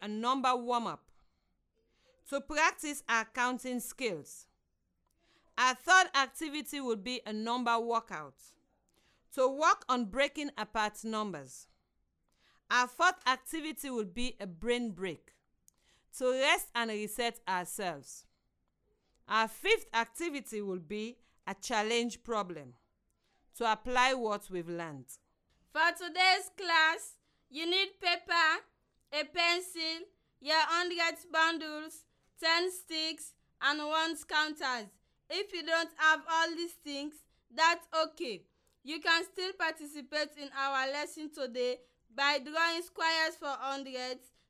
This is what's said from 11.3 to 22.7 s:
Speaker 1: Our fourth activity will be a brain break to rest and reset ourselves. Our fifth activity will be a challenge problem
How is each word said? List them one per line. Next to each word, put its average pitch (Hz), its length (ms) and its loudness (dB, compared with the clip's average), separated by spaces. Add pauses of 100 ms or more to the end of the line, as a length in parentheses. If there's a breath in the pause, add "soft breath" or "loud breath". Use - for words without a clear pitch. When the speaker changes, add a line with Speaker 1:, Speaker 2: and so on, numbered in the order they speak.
Speaker 1:
Our 247 180 4
fourth 349 280 4 (100)
activity 294 640 -2
will 233 160 -2
be 240 340 -4
a 202 60 -6
brain 226 460 -2
break 175 400 -8 (880 soft breath)
to 254 120 2
rest 285 440 4
and 233 160 0
reset 214 560 -4
ourselves. 180 760 -6 (1000)
Our 220 200 4
fifth 403 480 2
activity 233 680 -2
will 196 160 -4
be 208 400 -8 (300)
a 190 80 -6
challenge 233 680 0
problem 180 500 -6 (840)